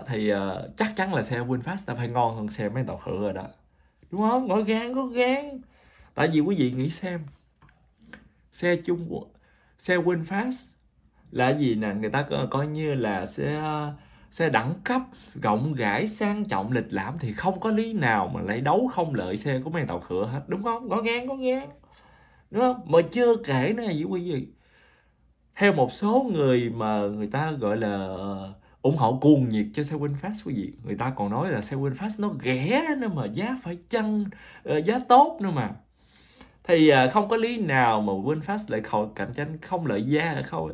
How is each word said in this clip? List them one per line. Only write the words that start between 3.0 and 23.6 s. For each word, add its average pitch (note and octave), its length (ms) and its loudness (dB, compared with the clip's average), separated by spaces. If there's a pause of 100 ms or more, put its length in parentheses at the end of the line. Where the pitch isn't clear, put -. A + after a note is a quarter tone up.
rồi G2+ 120 -2
đó. F#2+ 140 -8 (640)
Đúng F#3 100 -4
không? A#3+ 280 2
Rõ F#3+ 80 2 (100)
ràng, A3+ 280 -2
rõ C4+ 80 -2 (120)
ràng. C4 460 0 (540)
Tại F3 180 0
vì D3+ 80 4
quý F#3 180 2
vị B2+ 120 4
nghĩ C3 200 -2
xem, F3 300 -8 (1300)
xe F3 240 0
Trung E3+ 320 -2
Quốc, - 200 -8 (500)
xe F3+ 180 0
VinFast F3+ 720 0 (640)
là B2+ 200 2
gì C#3 240 2
nè? G#2+ 260 0
Người G#2+ 100 -2
ta C3+ 200 0
co-, C#3 200 -2
coi C#3+ 160 -2
như D3+ 280 -2
là G#2 320 -2
xe, C#3+ 360 -4 (680)
xe E3 200 0
đẳng A#2+ 240 2 (100)
cấp, B3+ 180 0 (400)
rộng A#2+ 320 2
rãi, A#2 320 0
sang G#3+ 380 -2
trọng, G2+ 280 -2
lịch A2+ 200 -2
lãm G#2 280 -4
thì A2+ 120 -6
không F#3 280 -2
có A3+ 100 0
lý A3+ 220 0
nào A2+ 420 2
mà E2+ 60 -4
lại G#2+ 200 -2
đấu F#3 320 2
không D#3+ 220 -2
lợi F#2 220 -2
xe C3 280 -2
của D#3+ 60 -6
mấy D#3+ 160 -2
tàu F2 140 -4
khựa F#2 320 -4
hết, C3+ 140 -4
đúng F#3 160 -6
không? A#3 260 -4
Rõ F#3+ 160 -2
ràng, A#3+ 220 -2
rõ C4+ 80 -6 (100)
ràng. C4 260 -2 (800)
Đúng G#3 120 0
không? B3+ 240 2
Mà D#3 120 6 (140)
chưa A#3 240 6
kể C#3+ 400 0